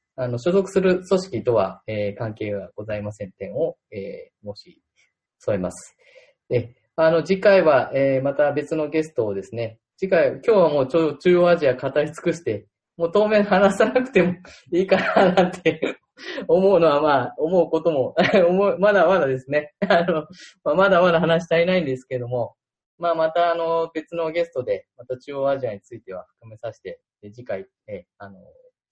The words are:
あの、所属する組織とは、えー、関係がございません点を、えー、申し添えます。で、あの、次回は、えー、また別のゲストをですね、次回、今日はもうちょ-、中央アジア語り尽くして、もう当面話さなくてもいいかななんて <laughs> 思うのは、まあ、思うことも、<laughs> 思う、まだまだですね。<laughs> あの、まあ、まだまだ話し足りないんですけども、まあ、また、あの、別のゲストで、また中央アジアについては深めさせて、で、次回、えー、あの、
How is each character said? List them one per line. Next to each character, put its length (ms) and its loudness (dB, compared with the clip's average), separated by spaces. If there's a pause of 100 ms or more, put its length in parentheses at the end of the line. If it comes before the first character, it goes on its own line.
(160)
あ 100 -6
の、 120 -6
所 120 -4
属 180 2
す 120 -2
る 240 0
組 160 0
織 240 -8
と 100 2
は、 320 -2
え 300 -4
ー、 20 -14
関 160 -8
係 160 -8
が 240 -8
ご 100 -12
ざ 120 -6
い 60 -6
ま 100 -8
せ 120 -14
ん 60 -12
点 240 -14
を、 220 -4 (160)
え 400 -12 (120)
ー、 120 -14
申 160 -20
し 100 -20 (560)
添 160 -4
え 40 -2
ま 120 -4
す。 260 -18 (520)
で、 260 -4 (220)
あ 160 2
の、 100 0
次 180 -2
回 220 6
は、 320 2
え 260 0
ー、 20 -4
ま 120 -2
た 180 0
別 220 -6
の 160 -4
ゲ 140 -2
ス 100 -20
ト 120 -2
を 80 -4
で 100 -8
す 100 -16
ね、 240 -8 (180)
次 140 -6
回、 200 4
今 120 -8
日 80 0
は 200 4
も 100 0
う 80 -2
ち 80 0
ょ-、 200 0
中 220 4
央 100 4
ア 80 4
ジ 120 2
ア 60 2
語 140 -6 (120)
り 60 0
尽 80 -10
く 200 -4
し 80 -16
て、 240 -6 (300)
も 100 -2
う 60 -6
当 160 2
面 160 2
話 320 2
さ 100 2
な 160 0
く 80 -10
て 120 4
も 120 0 (380)
い 100 2
い 60 -4
か 80 4
な 360 2
な 120 4
ん 80 -2
て 280 -2 (360)
<laughs> 320 -12
思 280 4
う 40 4
の 80 6
は、 120 2
ま 280 2
あ、 100 -16
思 280 2
う 40 -10
こ 100 0
と 120 0
も、 240 -2
<laughs> 320 4
思 220 2
う、 100 -4
ま 120 4
だ 140 4
ま 140 4
だ 80 0
で 100 -2
す 100 -18
ね。 300 -4
<laughs> 100 -2
あ 160 4
の、 220 -4 (380)
ま 80 0
あ、 20 -2
ま 140 4
だ 120 4
ま 120 4
だ 80 2
話 260 0
し 60 -6
足 80 4
り 60 2
な 100 0
い 60 0
ん 20 -6
で 120 -6
す 80 -14
け 140 -8
ど 80 -10
も、 300 -6 (420)
ま 120 -2
あ、 40 0
ま 160 0
た、 220 2
あ 20 -4
の、 400 -2
別 220 -10
の 160 -4
ゲ 120 -2
ス 80 -14
ト 120 -6
で、 320 -6
ま 100 -20
た 100 -8
中 200 -14
央 120 -2
ア 80 0
ジ 120 -6
ア 60 -8
に 60 -14
つ 140 -20
い 60 -18
て 120 -18
は 140 -12 (120)
深 100 -20
め 80 -20
さ 160 -14
せ 100 -20
て、 180 -16 (220)
で、 80 -20
次 140 -20
回、 240 -12 (180)
え 120 -14
ー、 60 -20 (140)
あ 100 -20
の、 120 -20 (520)